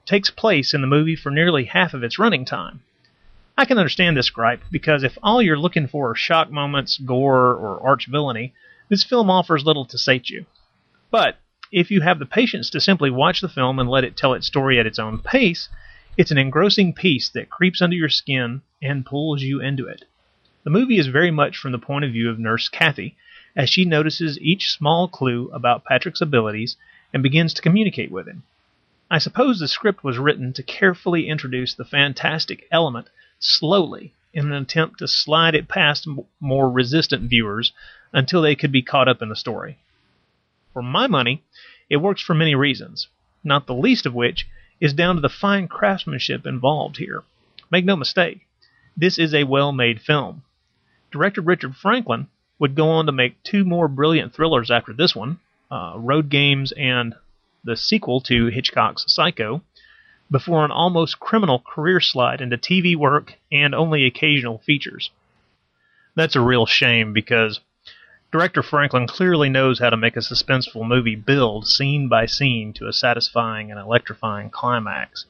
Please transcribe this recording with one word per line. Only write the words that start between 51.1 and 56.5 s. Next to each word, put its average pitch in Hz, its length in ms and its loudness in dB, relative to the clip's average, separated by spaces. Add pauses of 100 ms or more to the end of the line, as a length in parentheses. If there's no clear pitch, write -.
Director 196 300 -2
Richard 160 340 -2
Franklin 190 540 -2 (300)
would 139 160 0
go 156 160 2
on 160 160 2
to 147 60 0
make 123 300 -2
two 202 220 0
more 175 240 0
brilliant 139 460 0
thrillers 139 360 0
after 117 220 0
this 151 240 0
one, 123 220 -8 (320)
uh, 87 260 -10
Road 139 320 0
Games 139 480 0